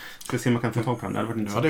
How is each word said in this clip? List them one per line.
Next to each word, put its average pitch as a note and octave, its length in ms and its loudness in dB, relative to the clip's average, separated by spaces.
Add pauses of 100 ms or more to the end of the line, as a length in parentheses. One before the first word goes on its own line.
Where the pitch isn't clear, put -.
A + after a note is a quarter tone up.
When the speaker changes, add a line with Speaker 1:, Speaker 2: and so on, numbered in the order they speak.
(200)
Speaker 1:
Ska - 180 -2
se B2 120 2
om A#2+ 40 6
man A#2 80 2
kan A2+ 120 0
få A#2 100 2
tag A#2+ 160 0
på - 60 -6
den. G2 80 -2
Det G#2 60 0
hade A2 80 0
varit A2+ 100 -2
Speaker 2:
Nu A2 40 0
Speaker 1:
intressant. G#2 220 0
Speaker 2:
hade D#3 60 6